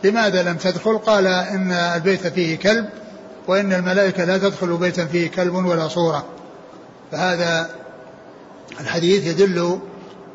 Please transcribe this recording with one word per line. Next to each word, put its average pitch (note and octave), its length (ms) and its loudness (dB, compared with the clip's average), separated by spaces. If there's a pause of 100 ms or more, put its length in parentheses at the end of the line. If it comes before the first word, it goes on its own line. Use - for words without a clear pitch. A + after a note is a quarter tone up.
لماذا G3+ 400 2
لم F3 140 -2
تدخل؟ F#3+ 400 0
قال: G#3 300 4
إن F#3 440 0
البيت F3 560 0
فيه D#3+ 300 0
كلب، G#3+ 320 2 (580)
وإن G3 260 2
الملائكة F#3 520 2
لا F#3 120 2
تدخل F#3 400 0
بيتا F3 280 0
فيه E3 260 0
كلب F3+ 220 0
ولا F3 340 0
صورة. D#3 380 0 (880)
فهذا E3+ 580 0 (1080)
الحديث E3+ 480 2
يدل F3 520 2 (560)